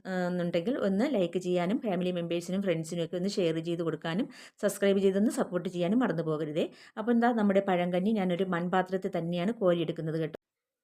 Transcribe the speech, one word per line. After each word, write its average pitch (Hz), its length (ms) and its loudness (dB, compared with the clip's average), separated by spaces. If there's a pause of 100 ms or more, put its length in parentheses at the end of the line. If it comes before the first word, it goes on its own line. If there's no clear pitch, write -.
ഏഹ്, 185 200 -2
എന്നുണ്ടെങ്കിൽ 175 540 -2
ഒന്ന് 196 320 2
ലൈക്ക് 185 280 0
ചെയ്യാനും 180 420 0
ഫാമിലി 180 320 -2
മെമ്പേഴ്സിനും 175 500 -2
ഫ്രണ്ട്സിനും 170 400 -2
ഒക്കെ 160 140 -4
ഒന്ന് 185 140 0
ഷെയർ 165 280 0
ചെയ്ത് 170 240 -4
കൊടുക്കാനും 165 440 -2 (320)
സബ്സ്ക്രൈബ് 202 420 2
ചെയ്തൊന്ന് 196 320 4
സപ്പോർട്ട് 180 360 -2
ചെയ്യാനും 180 320 0
മറന്നു 165 240 0
പോകരുതേ. 156 400 -2 (300)
അപ്പോൾ 220 180 -2
എന്താ 233 200 4
നമ്മുടെ 202 320 4
പഴങ്കഞ്ഞി 180 480 2
ഞാനൊരു 185 360 0
മൺപാത്രത്തിൽ 185 640 0
തന്നെയാണ് 175 420 -2
കോരിയെടുക്കുന്നത് 165 640 0
കേട്ടോ. 160 200 -4 (440)